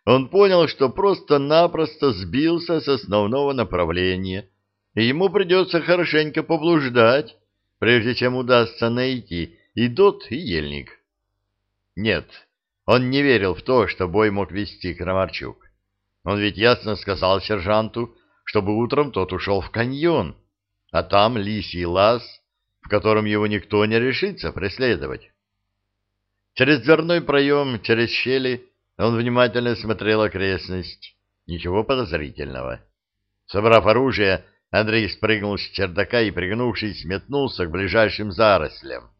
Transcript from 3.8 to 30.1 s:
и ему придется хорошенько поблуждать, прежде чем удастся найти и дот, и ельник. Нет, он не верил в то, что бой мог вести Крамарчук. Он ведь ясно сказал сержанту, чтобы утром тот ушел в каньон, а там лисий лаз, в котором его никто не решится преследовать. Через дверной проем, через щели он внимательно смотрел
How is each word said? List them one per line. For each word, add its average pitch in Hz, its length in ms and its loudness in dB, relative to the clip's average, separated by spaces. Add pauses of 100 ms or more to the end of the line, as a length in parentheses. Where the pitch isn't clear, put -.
и 107 100 2
ему 156 240 0
придется 180 520 2
хорошенько 156 600 0
поблуждать, 143 920 2 (420)
прежде 117 360 2
чем 127 200 0
удастся 120 540 2
найти 117 680 -4 (180)
и 120 120 2
дот, 175 440 2
и 113 40 -8
ельник. 76 640 -6 (960)
Нет, 95 340 -2 (560)
он 127 240 2
не 135 120 0
верил 104 340 2
в - 60 -16
то, 120 260 2
что 92 220 -4
бой 107 200 2
мог 98 220 -6
вести 92 420 -8
Крамарчук. 90 760 -6 (560)
Он 98 120 -2
ведь 104 200 -2
ясно 107 400 2
сказал 95 420 0
сержанту, 107 760 -2 (300)
чтобы 104 320 -2
утром 127 360 0
тот 92 200 -2
ушел 95 300 -2
в - 80 -10
каньон, 131 680 -2 (600)
а 87 80 0
там 101 340 2
лисий 98 460 -6
лаз, 98 400 2 (560)
в - 80 -20
котором 107 380 2
его 104 220 0
никто 104 380 0
не 113 140 2
решится 131 540 -4
преследовать. 95 760 -4 (1200)
Через 135 260 2
дверной 160 400 2
проем, 143 640 0
через 117 300 0
щели 127 540 -2 (320)
он 113 200 0
внимательно 120 580 2
смотрел 110 460 0